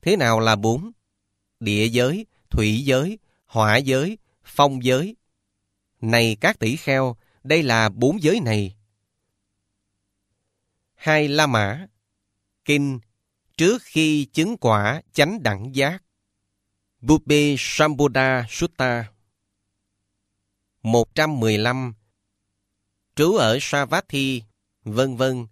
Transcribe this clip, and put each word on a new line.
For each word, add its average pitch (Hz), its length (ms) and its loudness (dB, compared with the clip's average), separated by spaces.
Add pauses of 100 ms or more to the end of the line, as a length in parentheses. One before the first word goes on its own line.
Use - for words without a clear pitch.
Thế 190 140 2
nào 117 240 2
là 113 160 2
bốn? 120 360 -2 (680)
Địa 104 280 0
giới, 127 380 0 (240)
thủy 107 340 0
giới, 139 340 -2 (280)
hỏa 107 300 2
giới, 139 420 -2 (260)
phong 139 400 0
giới. 139 320 0 (840)
Này 113 400 0
các 208 180 0
tỷ 113 180 -2
kheo, 131 400 -2 (280)
đây 156 180 2
là 113 260 2
bốn 127 340 0
giới 180 180 2
này. 107 340 -2 (2250)
Hai 151 340 0
La 151 180 2
Mã. 117 400 -2 (760)
Kinh 143 360 0 (560)
trước 202 260 2
khi 156 420 0
chứng 180 320 -4
quả 110 460 0 (100)
chánh 170 300 0
đẳng 113 320 -6
giác. 139 300 -4 (960)
Bubbe 147 580 2
Sambuddha 131 920 0
Sutta. 123 640 -4 (1700)
Một 117 320 0
trăm 151 260 0
mười 110 180 2
lăm. 123 360 -4 (1200)
Trú 165 180 2
ở 120 260 2
Savatthi, 139 800 -4 (420)
vân 123 320 -2
vân. 127 340 -2